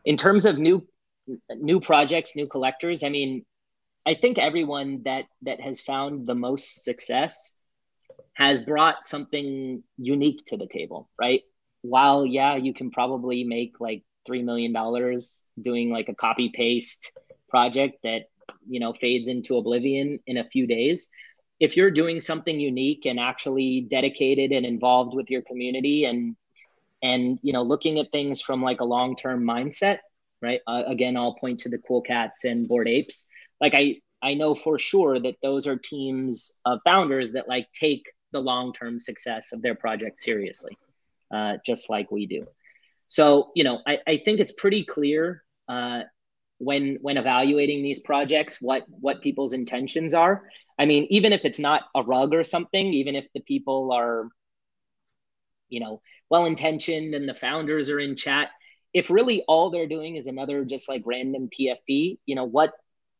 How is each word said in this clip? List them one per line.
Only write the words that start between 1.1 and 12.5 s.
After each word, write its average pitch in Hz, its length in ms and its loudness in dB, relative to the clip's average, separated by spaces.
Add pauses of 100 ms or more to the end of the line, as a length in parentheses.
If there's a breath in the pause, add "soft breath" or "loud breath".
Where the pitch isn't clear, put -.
new 160 320 0
projects, 156 560 2
new 143 100 -4
collectors, 139 560 -4
I 139 60 -2
mean, 135 360 -4 (600)
I 160 80 4
think 240 240 2
everyone 143 640 -2
that, 131 220 -4 (160)
that 127 180 -6
has 131 220 -10
found 139 460 -6
the 120 80 -2
most 127 500 -4
success - 720 -4 (760)
has 139 280 4
brought 151 440 2
something 135 760 -6 (140)
unique 139 480 0
to - 100 -8
the 98 120 -8
table, 80 420 -10 (100)
right? 127 220 4 (400)
While, 139 440 6
yeah, 135 300 2